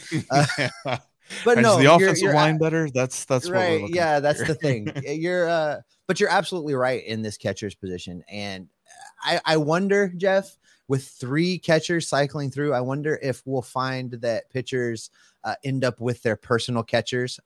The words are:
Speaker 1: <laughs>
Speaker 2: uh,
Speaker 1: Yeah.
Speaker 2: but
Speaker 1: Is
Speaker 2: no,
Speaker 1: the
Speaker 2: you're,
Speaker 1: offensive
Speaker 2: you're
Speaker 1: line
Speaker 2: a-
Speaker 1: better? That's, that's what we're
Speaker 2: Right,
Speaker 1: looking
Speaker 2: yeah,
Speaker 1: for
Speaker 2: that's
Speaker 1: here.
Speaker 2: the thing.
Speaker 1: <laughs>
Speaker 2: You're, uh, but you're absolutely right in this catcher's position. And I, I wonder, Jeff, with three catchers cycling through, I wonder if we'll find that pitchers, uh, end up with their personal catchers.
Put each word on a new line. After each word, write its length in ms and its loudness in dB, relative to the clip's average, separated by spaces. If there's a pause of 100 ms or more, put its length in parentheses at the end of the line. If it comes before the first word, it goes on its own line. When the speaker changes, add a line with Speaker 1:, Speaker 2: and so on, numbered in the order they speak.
(120)
Speaker 1:
<laughs> 180 -4
Speaker 2:
uh, 160 4 (100)
Speaker 1:
Yeah. 420 -4 (460)
Speaker 2:
but 140 6
Speaker 1:
Is 60 6
Speaker 2:
no, 140 6
Speaker 1:
the 40 6
Speaker 2:
you're, 140 10
Speaker 1:
offensive 260 4
Speaker 2:
you're 120 4
Speaker 1:
line 220 4
Speaker 2:
a- 40 -2
Speaker 1:
better? 340 0
That's, 300 -2
that's 220 0
what 100 -4
we're 40 2
Speaker 2:
Right, 200 2
Speaker 1:
looking 160 -4
Speaker 2:
yeah, 220 2
Speaker 1:
for 20 2
Speaker 2:
that's 180 2
Speaker 1:
here. 80 -2
Speaker 2:
the 80 0
thing. 380 -2 (120)
Speaker 1:
<laughs> 160 -6
Speaker 2:
You're, 280 0
uh, 320 0 (260)
but 140 -2
you're 100 4
absolutely 440 0
right 300 0
in 180 -4
this 160 -8
catcher's 360 -4
position. 560 -10
And 380 -10 (520)
I, 240 0
I 120 4
wonder, 600 2
Jeff, 400 -2 (300)
with 220 -2
three 500 -2
catchers 480 0
cycling 460 -2
through, 200 -2
I 100 0
wonder 380 -4
if 260 -4
we'll 160 -2
find 500 -6
that 380 -4
pitchers, 600 -4 (340)
uh, 200 -4
end 200 -2
up 160 -2
with 220 -4
their 140 0
personal 480 -2
catchers. 600 -4